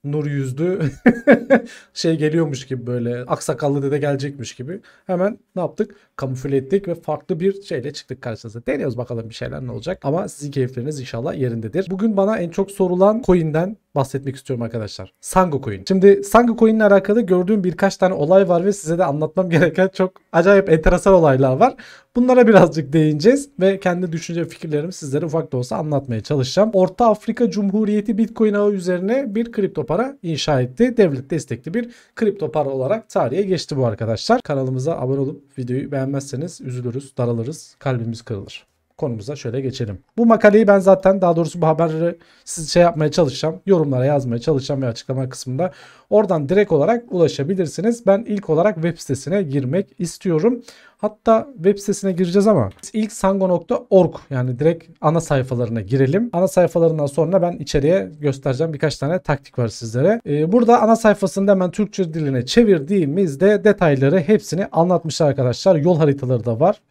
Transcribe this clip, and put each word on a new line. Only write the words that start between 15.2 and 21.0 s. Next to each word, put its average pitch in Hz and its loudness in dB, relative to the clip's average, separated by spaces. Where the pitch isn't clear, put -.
Sango 175 0
Coin. 98 -8
Şimdi 196 6
Sango 233 4
Coin 220 4
ile 220 2
alakalı 202 4
gördüğüm 185 0
birkaç 185 0
tane 185 2
olay 175 2
var 175 2
ve 202 0
size 165 -4
de 185 2
anlatmam 156 -4
<laughs> - -
gereken 170 2
çok 185 -4
acayip 190 4
enteresan 180 4